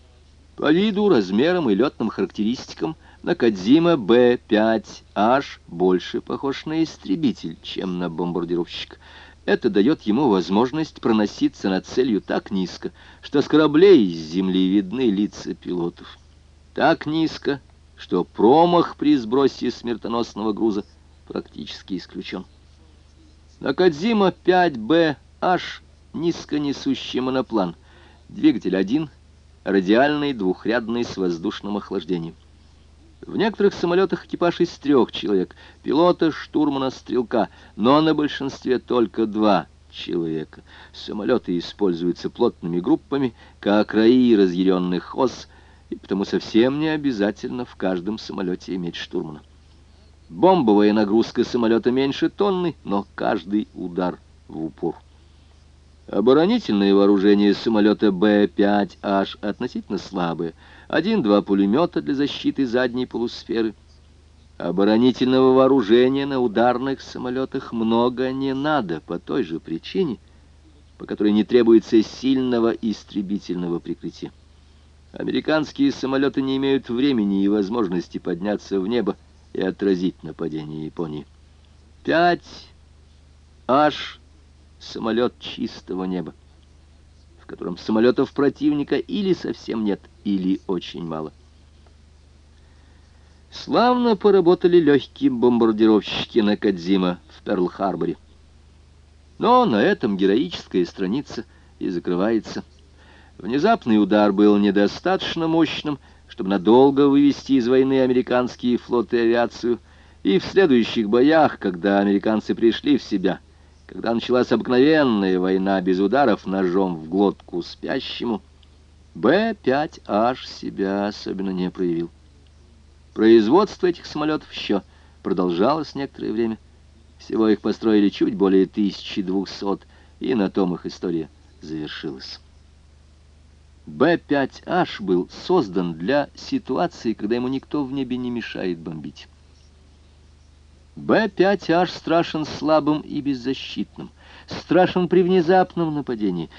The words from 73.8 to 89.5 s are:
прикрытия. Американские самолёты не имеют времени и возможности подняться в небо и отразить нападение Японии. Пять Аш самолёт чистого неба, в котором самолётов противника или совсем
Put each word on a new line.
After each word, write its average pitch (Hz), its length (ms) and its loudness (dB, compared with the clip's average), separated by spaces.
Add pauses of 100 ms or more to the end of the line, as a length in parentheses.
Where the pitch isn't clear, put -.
прикрытия. - 520 -12 (800)
Американские 139 800 -2
самолёты 135 500 -2
не 135 160 -2
имеют 135 320 -2
времени 117 540 0
и 101 60 2
возможности 98 680 -2
подняться 95 600 -4
в 92 80 -2
небо 107 300 -2 (380)
и 92 60 -6
отразить 92 640 -2
нападение 78 640 -10
Японии. 76 400 -10 (800)
Пять 170 640 -2 (1000)
Аш 143 540 0 (580)
самолёт 113 640 -2
чистого - 640 -8
неба, 90 300 -6 (1080)
в - 60 -20
котором - 320 -10
самолётов 120 540 2
противника 143 640 0
или 190 360 -2
совсем 113 520 -6